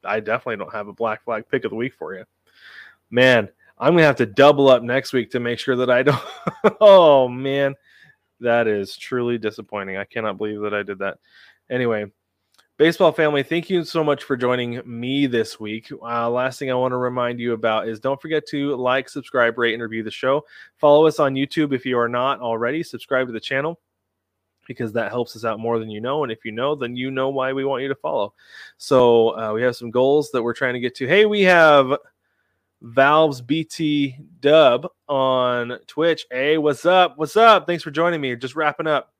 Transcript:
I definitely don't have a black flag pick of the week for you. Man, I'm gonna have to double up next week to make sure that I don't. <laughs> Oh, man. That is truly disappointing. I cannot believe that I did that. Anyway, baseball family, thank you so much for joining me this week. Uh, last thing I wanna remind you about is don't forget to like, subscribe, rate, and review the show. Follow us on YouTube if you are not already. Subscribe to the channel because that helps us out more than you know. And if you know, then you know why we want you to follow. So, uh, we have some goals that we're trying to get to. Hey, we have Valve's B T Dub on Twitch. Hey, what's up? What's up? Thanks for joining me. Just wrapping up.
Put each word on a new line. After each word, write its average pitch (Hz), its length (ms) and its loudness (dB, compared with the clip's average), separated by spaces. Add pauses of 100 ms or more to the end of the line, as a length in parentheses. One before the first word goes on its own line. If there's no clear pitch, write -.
I 104 160 -4
definitely 110 360 -4
don't 92 160 -12
have 104 160 -10
a 104 40 -18
black 110 320 -6
flag 113 260 -8
pick 131 140 -4
of 107 60 -4
the 101 60 -10
week 123 180 -8
for 78 200 -14
you. 92 100 -16 (840)
Man, 120 380 4 (300)
I'm 143 140 2
gonna 165 120 6
have 139 120 4
to 120 100 0
double 139 420 4
up 123 140 6
next 127 300 -4
week 123 180 -2
to 123 100 -4
make 120 180 -6
sure 127 180 -2
that 127 140 -2
I 123 120 2
don't. 135 200 0 (260)
<laughs> - 320 -2
Oh, 160 480 8
man. 135 460 -4 (680)
That 117 280 2
is 101 280 -4
truly 120 400 -4
disappointing. 101 600 -8
I 98 80 -8
cannot 107 340 -8
believe 107 220 -6
that 104 120 -6
I 101 120 -4
did 98 160 -12
that. 98 180 -6 (500)
Anyway, 117 380 -4 (680)
baseball 165 340 4
family, 147 320 0
thank 165 260 -4
you 180 140 -2
so 156 220 -4
much 143 180 0
for 135 140 -4
joining 123 480 -2
me 127 420 -4
this 117 320 -4
week. 110 320 -12
Uh, 117 400 -6
last 127 280 -4
thing 135 120 -6
I 127 40 -2
wanna 127 240 -2
remind 123 420 -4
you 120 120 -4
about 110 360 -2
is 113 100 -8
don't 135 240 -6
forget 156 280 -4
to 143 260 -4
like, 127 320 -2
subscribe, 120 500 -2
rate, 117 160 0
and 117 80 -8
review 113 220 -8
the 110 80 -8
show. 135 320 -4 (320)
Follow 151 300 6
us 151 120 0
on 139 160 0
YouTube 139 380 -2
if 123 120 -4
you 127 140 -2
are 117 100 0
not 123 320 -2
already. 120 440 -4
Subscribe 127 420 -4
to 120 60 -12
the 110 80 -8
channel 147 400 -6 (880)
because 113 240 -8
that 110 180 -4
helps 120 240 -6
us 113 100 -14
out 110 140 -4
more 117 220 -4
than 110 100 -12
you 107 100 -10
know. 139 220 -4
And 123 80 -6
if 110 140 -12
you 110 80 -12
know, 139 240 -4
then 123 180 -8
you 127 160 -8
know 135 200 -4
why 135 220 -4
we 135 120 -6
want 135 180 -4
you 139 60 -8
to 139 80 -6
follow. 131 380 -6 (420)
So, 120 600 4
uh, 110 160 -6
we 110 100 -4
have 123 120 0
some 120 160 -12
goals 139 400 2
that 123 120 -2
we're 117 120 -4
trying 127 200 -4
to 123 60 -8
get 120 160 -6
to. 127 120 -6
Hey, 208 180 4
we 208 160 0
have 151 540 6 (840)
Valve's 139 600 2
B 151 240 -4
T 147 520 -4 (220)
Dub 139 480 4 (220)
on 127 800 -2
Twitch. 160 420 -2
Hey, 143 280 -2
what's 147 280 -2
up? 180 320 4
What's 151 180 -4
up? 220 300 6
Thanks 175 160 -6
for 156 80 -12
joining 165 300 0
me. 127 160 -4
Just 127 180 -10
wrapping 156 320 -2
up. 147 340 -4